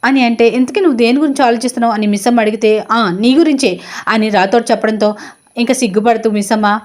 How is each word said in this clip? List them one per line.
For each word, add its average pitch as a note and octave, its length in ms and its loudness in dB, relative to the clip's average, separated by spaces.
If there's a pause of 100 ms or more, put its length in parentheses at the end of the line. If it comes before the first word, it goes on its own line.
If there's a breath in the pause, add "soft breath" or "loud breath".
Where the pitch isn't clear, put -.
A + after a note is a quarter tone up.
అని C4 200 2
అంటే, A#3 240 2
"ఇంతకీ B3+ 320 0
నువ్వు D#4+ 160 2
దేని A#3+ 220 2
గురించి C#4+ 260 0
ఆలోచిస్తున్నావు?" A#3 480 0
అని G#3+ 140 -2
మిస్సమ్మ A3 340 0
అడిగితే, G#3+ 520 0
"ఆ, G#3+ 280 0
నీ B3 140 4
గురించే" C4+ 460 2 (280 loud breath)
అని A3 200 0
రాథోడ్ A#3 420 0
చెప్పడంతో G#3+ 440 -2 (420 loud breath)
ఇంకా A#3+ 180 0
సిగ్గుపడుతూ A3 560 0
మిస్సమ్మ G#3 540 -2